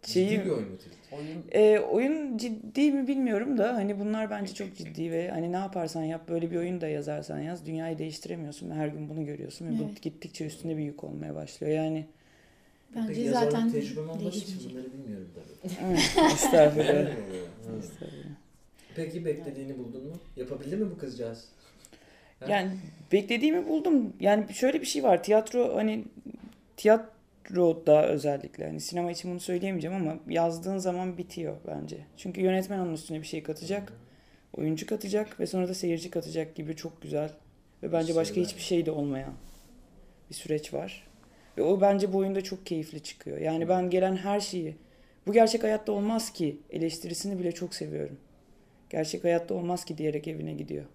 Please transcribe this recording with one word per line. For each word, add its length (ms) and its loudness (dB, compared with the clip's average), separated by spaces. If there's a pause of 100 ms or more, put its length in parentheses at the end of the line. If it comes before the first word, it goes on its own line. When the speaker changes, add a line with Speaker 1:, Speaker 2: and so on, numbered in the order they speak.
Speaker 1:
Şeyi 240 2
Speaker 2:
Ciddi 140 2
bir 60 0
oyun 180 -2
mu 100 -12
Tilt? 160 -20 (260)
Speaker 3:
Oyun. 320 -10
Speaker 1:
E, 260 8
oyun 600 2
ciddi 540 0
mi 160 0
bilmiyorum 500 2
da 160 4
hani 260 0
bunlar 300 -2
bence 240 -6
çok 220 -10
ciddi 360 -6
ve 180 0
hani 220 -2
ne 40 0
yaparsan 460 -4
yap, 260 -4
böyle 220 0
bir 60 -4
oyun 240 -2
da 80 -4
yazarsan 500 -4
yaz, 280 -6
dünyayı 320 -4
değiştiremiyorsun 720 -8
ve 40 -6
her 140 0
gün 200 -6
bunu 180 -4
görüyorsun 400 -10
ve 120 -2
bu 100 0
Speaker 4:
Evet. 140 -12
Speaker 1:
gittikçe 440 -8
üstüne 300 -6
bir 60 -2
yük 220 -6
olmaya 300 -8
başlıyor. 380 -4
Yani 340 0 (920)
Speaker 4:
Bence 120 -4
Speaker 2:
Peki 120 -4
yazarlık 320 2
Speaker 4:
zaten 200 2
Speaker 2:
tecrübem 380 -4
olmadığı 180 -4
için 120 -4
Speaker 4:
değişmeyecek. 320 -10
Speaker 2:
bunları 200 -10
bilmiyorum 420 -12
tabii. 380 -12 (140)
Speaker 1:
Evet, 480 6
estağfurullah. 540 8
Speaker 2:
Beğenmiyorum 460 2 (340)
ya. 100 -6
Speaker 1:
Estağfurullah. 560 -12 (600)
Speaker 2:
Peki 300 -6
beklediğini 540 -6
buldun 260 -10
mu? 100 -10 (220)
Yapabildi 400 -6
mi 140 0
bu 80 -12
kızcağız? 500 -8 (920)
Ha? 80 -10
Speaker 1:
Yani 220 2 (420)
beklediğimi 560 4
buldum. 520 4
Yani 340 4
şöyle 260 2
bir 60 -6
şey 160 -2
var. 200 6
Tiyatro 540 4
hani 280 0 (720)
tiyatroda 1300 6
özellikle 580 -2
hani 140 -6
sinema 300 -2
için 200 -6
bunu 100 -6
söyleyemeyeceğim 560 -2
ama 220 -2 (100)
yazdığın 500 0
zaman 400 -2
bitiyor 380 -6 (100)
bence. 300 -8 (200)
Çünkü 240 -8
yönetmen 380 2
onun 160 -2
üstüne 260 -6
bir 60 -12
şey 160 -6
katacak, 480 -6
Speaker 2:
Hı 40 -18
hı. 680 -16
Speaker 1:
oyuncu 240 -2
katacak 540 -2
ve 60 0
sonra 220 0
da 60 -4
seyirci 360 -2
katacak 440 -6
gibi 220 -8
çok 260 -12
güzel 280 -4 (520)
ve 100 -4
bence 220 2
başka 200 2
Speaker 2:
Şeyler. 140 2
Speaker 1:
hiçbir 140 -10
şey 240 2
de 40 0
olmayan 420 -4 (1000)
bir 40 -14
süreç 400 -4
var. 320 -6 (520)
Ve 40 2
o 180 6
bence 320 6
bu 60 2
oyunda 220 0
çok 260 -8
keyifli 360 -6
çıkıyor. 360 -10
Yani 260 0
Speaker 2:
Hı. 40 -4
Speaker 1:
ben 220 4
gelen 260 4
her 240 0
şeyi, 360 -6 (500)
"Bu 60 0
gerçek 300 8
hayatta 300 0
olmaz 400 0
ki" 260 -2 (120)
eleştirisini 680 -4
bile 140 0
çok 220 -8
seviyorum. 420 -6 (720)
"Gerçek 340 -4
hayatta 300 2
olmaz 300 -2
ki" 140 -10
diyerek 300 -2
evine 240 -6
gidiyor. 320 -8 (100)